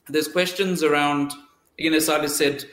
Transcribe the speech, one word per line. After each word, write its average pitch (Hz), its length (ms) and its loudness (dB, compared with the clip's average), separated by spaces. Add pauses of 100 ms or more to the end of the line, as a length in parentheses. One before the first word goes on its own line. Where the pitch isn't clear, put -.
there's 151 180 -2
questions 180 560 -2
around, 147 480 2 (480)
again, 160 140 0
as 156 140 4
Silas 151 280 0
said, 143 380 0